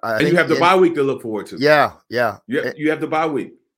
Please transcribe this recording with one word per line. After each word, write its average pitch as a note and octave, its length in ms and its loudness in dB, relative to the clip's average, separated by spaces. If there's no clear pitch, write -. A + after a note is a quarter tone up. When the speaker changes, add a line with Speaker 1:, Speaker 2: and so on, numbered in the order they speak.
Speaker 1:
I A2+ 120 -4
Speaker 2:
And A2 80 -2
you E3 60 2
Speaker 1:
think F3 100 2
Speaker 2:
have D#3 100 2
the D#3+ 60 2
Speaker 1:
in C3+ 60 -2
Speaker 2:
bye F3 160 4
week F3 180 4
to D3 80 -2
look C3+ 200 -2
forward G#2+ 260 -8
to. F2+ 100 -14
Speaker 1:
Yeah, C#3 340 4
yeah. A2+ 380 -2
Speaker 2:
You A#2+ 160 -4
ha-, B2 60 -4
Speaker 1:
It B2+ 100 -10
Speaker 2:
you D3+ 120 -2
have D3+ 100 -4
the D3+ 60 -4
bye D#3 200 -2
week. C3+ 260 -4